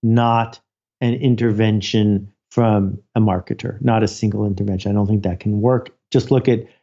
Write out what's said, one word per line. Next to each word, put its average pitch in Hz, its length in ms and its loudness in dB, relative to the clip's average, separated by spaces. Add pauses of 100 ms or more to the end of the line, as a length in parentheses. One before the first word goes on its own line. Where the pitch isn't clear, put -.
not 117 580 2 (420)
an 120 120 0
intervention 107 1160 0 (180)
from 104 480 0 (160)
a 113 80 0
marketer, - 600 -2
not 113 200 2
a 107 60 2
single 107 380 -2
intervention. 101 440 -4
I 101 60 0
don't 104 100 0
think 104 180 0
that 90 160 -4
can 104 220 -2
work. 123 340 0 (140)
Just - 220 0
look 131 180 2
at 113 160 0 (180)